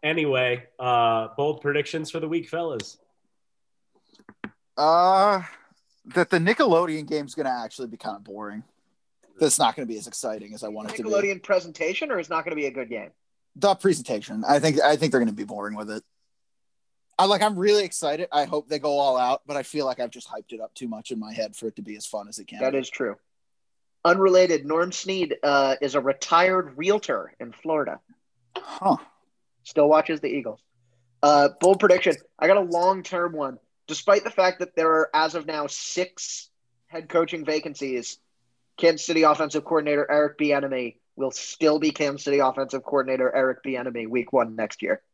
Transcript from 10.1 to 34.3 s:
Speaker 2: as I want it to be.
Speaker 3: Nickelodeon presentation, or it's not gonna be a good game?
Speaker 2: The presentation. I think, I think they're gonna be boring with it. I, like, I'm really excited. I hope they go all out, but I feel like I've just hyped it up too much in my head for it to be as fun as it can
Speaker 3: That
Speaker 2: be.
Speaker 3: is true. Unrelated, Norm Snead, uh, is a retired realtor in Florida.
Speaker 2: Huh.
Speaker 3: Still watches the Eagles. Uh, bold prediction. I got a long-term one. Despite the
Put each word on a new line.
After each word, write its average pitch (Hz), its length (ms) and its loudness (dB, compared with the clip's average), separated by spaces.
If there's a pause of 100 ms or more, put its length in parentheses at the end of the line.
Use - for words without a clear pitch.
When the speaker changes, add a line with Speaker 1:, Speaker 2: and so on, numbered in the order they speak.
Speaker 2:
as - 80 -16
I 107 60 -10
want - 220 -12
it 214 60 -10
to 208 60 -8
be. 214 60 -6
Speaker 3:
Nickelodeon 196 340 -2
presentation, 180 680 -2
or 220 80 -2
it's 156 120 -8
not 160 140 -4
gonna 165 120 -6
be 147 100 -4
a 135 40 -4
good 123 200 -10
game? 107 200 -10 (480)
Speaker 2:
The 196 160 6
presentation. 120 720 -2
I 143 120 6
think, 147 240 2
I 151 140 6
think 143 160 0
they're 131 80 6
gonna 113 120 2
be 107 120 -8
boring 104 320 -8
with 107 140 -10
it. 107 140 -10 (1120)
I, 185 60 6
like, 196 160 2
I'm 208 180 0
really 208 260 4
excited. 160 460 -4
I 147 140 2
hope 151 240 -6
they 151 100 -4
go 143 200 0
all 135 180 2
out, 127 300 0
but 143 100 -6
I 135 60 -4
feel 143 240 -4
like 127 120 -4
I've 120 120 -6
just - 180 -18
hyped 107 240 -14
it 113 80 -12
up 110 140 -14
too 123 140 -10
much 110 220 -12
in 117 80 -6
my 107 140 -12
head 110 240 -8
for 117 120 -10
it 107 80 -12
to 104 60 -12
be 104 140 -14
as 107 80 -16
fun 104 240 -10
as 110 100 -14
it 101 100 -18
can 110 120 -12
Speaker 3:
That 131 120 -2
Speaker 2:
be. 139 80 -2
Speaker 3:
is 127 100 -10
true. 107 260 -6 (880)
Unrelated, 180 640 4
Norm 165 260 0
Snead, 185 500 -4
uh, 139 380 2
is 135 140 -2
a 147 80 2
retired 165 720 2
realtor 160 640 -2
in 120 120 -14
Florida. 156 460 -4 (600)
Speaker 2:
Huh. - 400 -2 (680)
Speaker 3:
Still 147 240 2
watches 156 320 2
the 147 80 -4
Eagles. 117 320 -6 (640)
Uh, 143 260 6 (100)
bold 190 220 4
prediction. 185 340 6 (240)
I 160 100 2
got 196 100 8
a - 20 4
long-term 175 720 0
one. 135 260 -6 (280)
Despite 196 360 4
the 233 80 -6